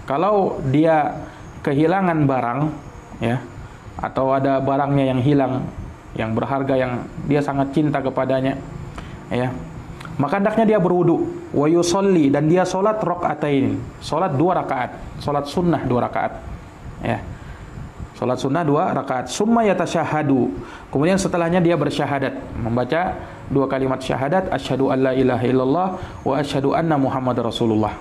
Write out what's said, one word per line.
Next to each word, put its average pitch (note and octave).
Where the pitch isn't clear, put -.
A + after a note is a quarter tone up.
Kalau F#3
dia D3+
kehilangan D#3
barang, B2
ya, A#2
atau C3+
ada C3+
barangnya C#3
yang B2+
hilang, C3+
yang A2+
berharga, C3+
yang B2+
dia D3
sangat C#3
cinta C#3+
kepadanya, C3
ya, B2
maka E3
hendaknya G#3+
dia G#3
berwudu, F3
wa D3
yusolli, F3
dan C#3+
dia F3+
sholat G3+
rokaatain, C#3+
sholat D#3+
dua E3
rakaat, B2+
sholat C#3+
sunnah E3+
dua A#2+
rakaat, -
ya, A2
sholat B2
sunnah C#3+
dua D#3+
rakaat. B2+
Summa A3+
yatashahadu, D#3
kemudian D#3+
setelahnya F3
dia E3+
bersyahadat, C#3+
membaca B2
dua C#3
kalimat C3
syahadat, D3
"Asyhadu C3
an C3
la C3
ilaha B2+
illallah C3
wa C3
asyhadu C#3+
anna D#3+
Muhammad B2+
Rasulullah." A2